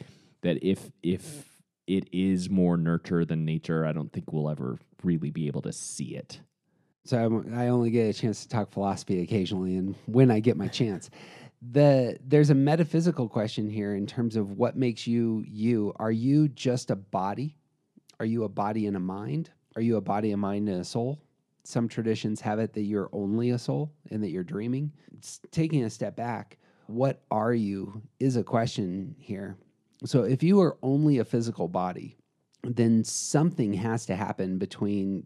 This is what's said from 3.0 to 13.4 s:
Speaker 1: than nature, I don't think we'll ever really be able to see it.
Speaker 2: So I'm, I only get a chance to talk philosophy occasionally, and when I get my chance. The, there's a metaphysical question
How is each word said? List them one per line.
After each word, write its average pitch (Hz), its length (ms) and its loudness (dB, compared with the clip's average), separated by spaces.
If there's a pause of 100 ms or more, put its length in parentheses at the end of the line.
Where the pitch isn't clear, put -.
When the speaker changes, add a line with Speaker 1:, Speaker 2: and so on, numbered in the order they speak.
Speaker 1:
than 80 220 -2
nature, 80 400 -2
I 78 80 -2
don't 78 180 -8
think - 220 -10
we'll 76 160 -2
ever 64 280 -6 (260)
really 80 280 0
be 78 160 -4
able - 140 -6
to - 100 -6
see - 460 -10
it. - 240 -16 (640)
Speaker 2:
So 127 120 -2
I'm, 113 400 -2
I 123 120 0
only 120 220 2
get 113 180 4
a 101 40 0
chance 107 280 -4
to - 80 -18
talk 107 220 -2
philosophy 98 500 -2
occasionally, 92 560 0
and 95 180 -2 (100)
when 123 240 6
I 107 120 4
get 117 160 4
my 98 100 -2
chance. 104 420 -4 (640)
The, 135 500 6
there's 147 280 6
a 143 60 8
metaphysical 151 720 2
question 107 400 -2